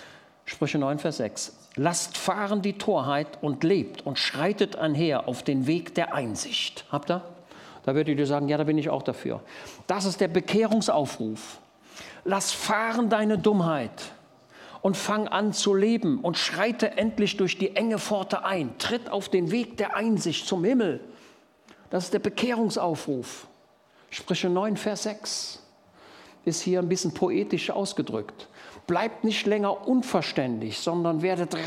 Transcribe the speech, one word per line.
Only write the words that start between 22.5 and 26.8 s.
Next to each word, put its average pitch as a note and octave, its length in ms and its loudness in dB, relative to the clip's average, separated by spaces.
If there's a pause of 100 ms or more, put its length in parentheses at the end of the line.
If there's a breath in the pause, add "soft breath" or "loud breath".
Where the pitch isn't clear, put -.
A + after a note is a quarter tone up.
Sprüche - 400 -2
neun, G3 260 0
Vers - 280 -4
sechs - 560 -6 (840 loud breath)
ist D#3+ 160 0
hier F3+ 200 2